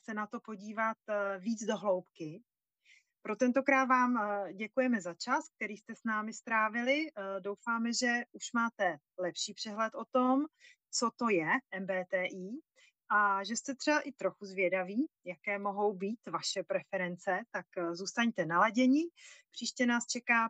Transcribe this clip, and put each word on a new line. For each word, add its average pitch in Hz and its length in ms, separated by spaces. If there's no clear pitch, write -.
se 226 100
na 214 120
to 240 140
podívat, 220 560
eh, 202 300
víc 214 260
do 214 120
hloubky. 180 680
Pro 214 140
tentokrát 269 480
vám, 247 320
eh, 202 380
děkujeme 226 460
za 170 140
čas, 269 420
který 214 200
jste 226 180
s - 100
námi 220 280
strávili. 233 760
Eh, 196 340
doufáme, 226 520
že 240 300
už - 220
máte 208 440
lepší 180 360
přehled 220 400
o 226 100
tom, 262 420
co 233 260
to 240 120
je 170 180
M 190 160
B 185 240
T 185 160
I 190 340
a 202 340
že 220 120
jste - 180
třeba 302 260
i 285 120
trochu 190 340
zvědaví, 190 600
jaké 202 340
mohou 202 360
být 196 260
vaše 160 300
preference, 185 800
tak, 185 160
eh, 170 180
zůstaňte 196 520
naladěni. 226 560
Příště - 360
nás 240 200
čeká 233 440